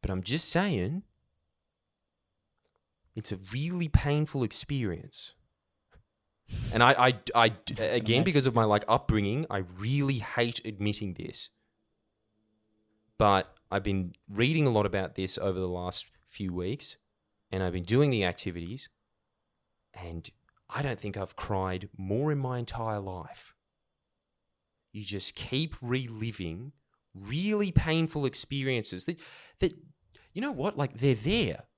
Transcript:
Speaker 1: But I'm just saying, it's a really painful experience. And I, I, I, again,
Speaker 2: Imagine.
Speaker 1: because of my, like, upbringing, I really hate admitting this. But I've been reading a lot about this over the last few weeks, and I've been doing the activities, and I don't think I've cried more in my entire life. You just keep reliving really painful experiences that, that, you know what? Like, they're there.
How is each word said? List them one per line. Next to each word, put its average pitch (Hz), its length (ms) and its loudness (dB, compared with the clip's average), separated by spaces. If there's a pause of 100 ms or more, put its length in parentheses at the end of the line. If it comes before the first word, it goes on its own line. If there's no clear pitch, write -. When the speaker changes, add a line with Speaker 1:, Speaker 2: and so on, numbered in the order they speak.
Speaker 1:
But - 80 -2
I'm 92 120 -2
just 131 260 0
saying, 165 540 0 (2000)
it's - 180 -8
a 95 60 -6 (140)
really 165 360 -2
painful 143 540 2
experience. - 920 -4 (1400)
And 113 100 4
I, 127 100 8 (160)
I, 131 60 4 (200)
I, 117 120 8
again, 110 320 -2
Speaker 2:
Imagine. 113 460 2
Speaker 1:
because 147 220 4
of 120 80 2
my, 113 100 6
like, 104 220 6
upbringing, 113 640 2
I 101 80 0 (200)
really 135 400 0
hate 117 460 -2
admitting 101 500 -2
this. - 340 -8 (1700)
But 98 340 6 (180)
I've 98 120 0
been 95 300 -2 (160)
reading 139 380 2
a 127 40 4
lot 104 160 4
about 95 280 -2
this 95 240 -2
over 92 200 0
the 92 100 -2
last 90 380 -4 (220)
few 92 240 -6
weeks, 90 440 -6 (540)
and 95 120 -2
I've 90 100 0
been 90 120 -2
doing 131 260 4
the 110 140 2
activities, 87 640 -6 (1040)
and 82 340 -10 (400)
I 135 140 -4
don't 127 180 -4
think 104 160 -8
I've 95 200 -6
cried 95 600 -2
more 104 340 -2
in 143 80 0
my 127 200 -2
entire 113 420 -4
life. 92 540 -12 (1400)
You 107 120 -10
just 101 300 -2
keep 151 480 -2
reliving 113 880 -4 (420)
really 185 580 -2
painful 160 540 2
experiences 127 800 -2
that, 170 120 -4 (420)
that, 185 120 2 (600)
you 214 100 -4
know 285 100 -2
what? 139 240 -2
Like, 139 220 -2
they're 131 160 4
there. 113 500 0 (140)